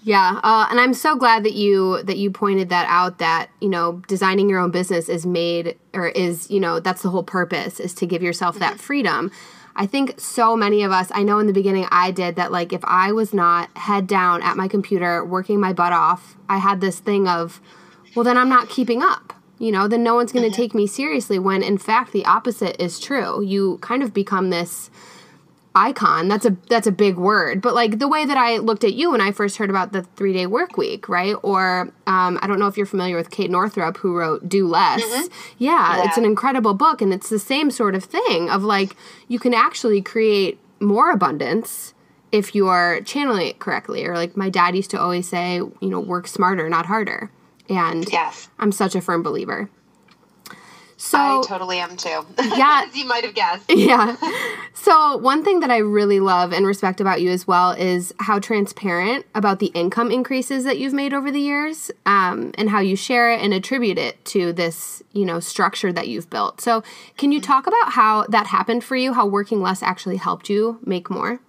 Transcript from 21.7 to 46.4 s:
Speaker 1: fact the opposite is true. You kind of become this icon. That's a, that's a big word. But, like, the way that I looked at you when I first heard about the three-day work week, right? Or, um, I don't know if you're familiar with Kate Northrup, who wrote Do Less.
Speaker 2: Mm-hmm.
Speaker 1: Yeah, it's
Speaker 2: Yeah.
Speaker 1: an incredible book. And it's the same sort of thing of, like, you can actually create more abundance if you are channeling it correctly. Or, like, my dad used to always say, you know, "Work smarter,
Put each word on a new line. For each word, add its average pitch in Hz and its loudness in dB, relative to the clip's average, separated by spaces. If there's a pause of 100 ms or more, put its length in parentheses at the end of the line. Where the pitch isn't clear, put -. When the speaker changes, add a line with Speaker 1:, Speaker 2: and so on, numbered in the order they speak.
Speaker 1:
fact 226 0
the 202 0
opposite 214 0
is 175 -4
true. - -4
You 196 0
kind 269 -4
of 220 -4
become 196 0
this 175 -6 (840)
icon. 185 2
That's 202 0
a, 202 4 (120)
that's 233 2
a 196 2
big 190 2
word. 190 0
But, 240 0
like, 220 2
the 277 0
way 302 0
that 277 0
I 233 2
looked 214 0
at 208 2
you 330 0
when 233 2
I 196 2
first 202 -4
heard 202 -4
about 190 -2
the 190 -4
three-day 185 -4
work 269 -2
week, 190 -4
right? 190 -2
Or, 185 0 (160)
um, 185 2
I 190 -4
don't 196 0
know 202 2
if 202 -2
you're 202 -2
familiar 185 -2
with 170 -4
Kate 180 -4
Northrup, 180 -2
who 180 -2
wrote 165 -2
Do 190 2
Less. 165 2
Speaker 2:
Mm-hmm. 294 -4 (260)
Speaker 1:
Yeah, 226 2
it's 185 0
Speaker 2:
Yeah. 233 4
Speaker 1:
an - -
incredible 220 2
book. 294 4
And 196 2
it's - -8
the 220 -2
same 277 0
sort 208 0
of 190 -2
thing 247 -2
of, 196 0
like, 196 0 (320)
you 240 -4
can 247 0
actually 226 0
create 208 0 (220)
more 226 2
abundance 160 -2 (380)
if 208 0
you 202 2
are 175 0
channeling 240 -2
it - -8
correctly. - -6
Or, 175 -4
like, 170 -4
my 190 -2
dad 180 0
used 190 -4
to - -4
always 180 -2
say, 180 -2
you - -8
know, 185 -4
"Work 175 -6
smarter, 185 -2